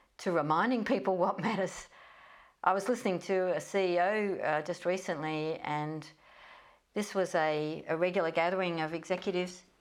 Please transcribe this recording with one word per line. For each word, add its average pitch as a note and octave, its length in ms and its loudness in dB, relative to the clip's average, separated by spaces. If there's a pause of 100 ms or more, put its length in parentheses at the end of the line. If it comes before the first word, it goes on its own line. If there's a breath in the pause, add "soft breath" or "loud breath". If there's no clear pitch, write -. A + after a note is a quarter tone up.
(180 soft breath)
to F#3 140 -2
reminding E3+ 520 2
people F#3+ 320 2
what F3+ 240 2
matters. G3 480 -2 (760 loud breath)
I - 80 6
was G3 160 0
listening G#3+ 320 0
to F#3 340 0
a D3+ 60 -2
C F#3 340 0
E F3 60 4
O, G3+ 440 2
uh, D3+ 180 2
just E3 220 -6
recently, D#3 760 -2
and D3+ 420 -4 (880 loud breath)
this G#3 200 -2
was F#3 220 0
a, D#3 520 0
a D#3+ 80 0
regular F3 360 2
gathering F3 480 0
of D#3 120 -2
executives F3+ 680 -4 (180)